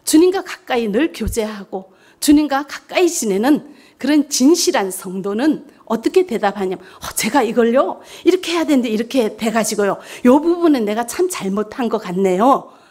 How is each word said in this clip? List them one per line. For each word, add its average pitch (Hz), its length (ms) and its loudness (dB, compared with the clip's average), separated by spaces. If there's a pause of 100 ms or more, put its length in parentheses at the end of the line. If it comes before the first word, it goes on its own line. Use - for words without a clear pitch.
주님과 359 380 4
가까이 - 460 -6
늘 277 260 0
교제하고 208 800 -8 (280)
주님과 294 460 2
가까이 - 420 -2
지내는 226 640 0 (240)
그런 294 300 0
진실한 254 640 2
성도는 196 760 -4 (180)
어떻게 311 420 0
대답하냐면, 196 540 -4
"어, - 340 -16
제가 247 300 0
이걸요, 233 560 0 (240)
이렇게 349 280 2
해야 330 120 0
되는데 262 240 2
이렇게 226 480 -2
돼가지고요. 208 640 -2 (260)
요 262 160 6
부분은 339 440 2
내가 214 220 -4
참 370 240 -2
잘못한 214 580 -4
것 214 100 -2
같네요. 196 720 0 (180)